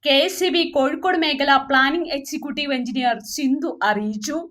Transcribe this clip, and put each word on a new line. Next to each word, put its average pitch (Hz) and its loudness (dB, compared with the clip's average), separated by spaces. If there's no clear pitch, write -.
കെ 277 6
എസ് 370 -2
ഇ 359 4
ബി 339 4
കോഴിക്കോട് 302 2
മേഖല 285 2
പ്ലാനിംഗ് 277 2
എക്സിക്യൂട്ടീവ് 285 -6
എഞ്ചിനീയർ 247 -2
സിന്ധു 277 0
അറിയിച്ചു. 214 -2